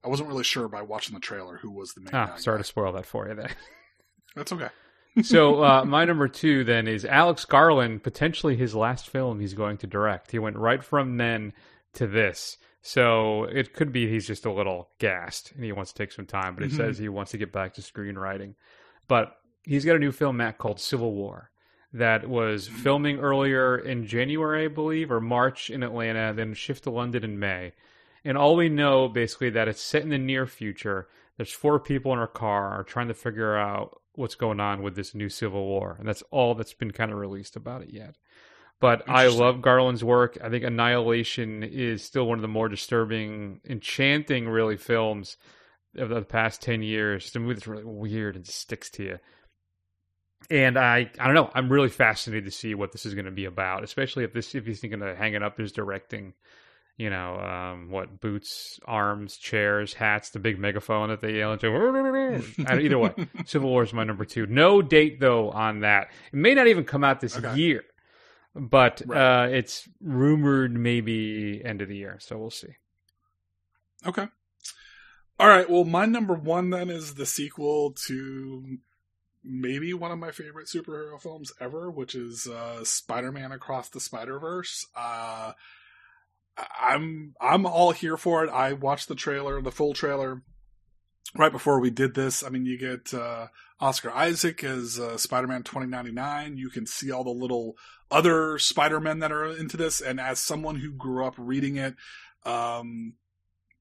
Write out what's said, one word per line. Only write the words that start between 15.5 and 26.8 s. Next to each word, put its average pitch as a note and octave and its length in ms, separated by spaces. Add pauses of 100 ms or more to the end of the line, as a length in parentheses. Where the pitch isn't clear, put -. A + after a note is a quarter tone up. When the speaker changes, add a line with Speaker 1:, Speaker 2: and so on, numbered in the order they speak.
Speaker 2:
and C3+ 100
he G#2+ 80
wants G2 200
to - 60
take G#2 140
some G2+ 140
time, F#2 280
but G2 100
it - 40
Speaker 1:
Mm-hmm. C#3 100
Speaker 2:
says A2+ 180
he G#2 140
wants G2 220
to A2+ 60
get G2+ 140
back F#2+ 220
to - 80
screenwriting. G2 720 (520)
But A#2 300 (280)
he's C#3+ 200
got E3 120
a - 20
new C#3+ 140
film, C3+ 260
Matt, A2+ 200
called G#2 220
Civil A#2 320
War G2+ 380 (420)
that A2+ 360
was A2 400
Speaker 1:
Mm-hmm. - 100
Speaker 2:
filming C#3+ 400
earlier C3+ 580
in B2 300
January, D3+ 600
I - 20
believe, D#3 420
or A#2 100
March A#2+ 500
in C3 120
Atlanta, A2+ 520
then G#2+ 200
shift - 300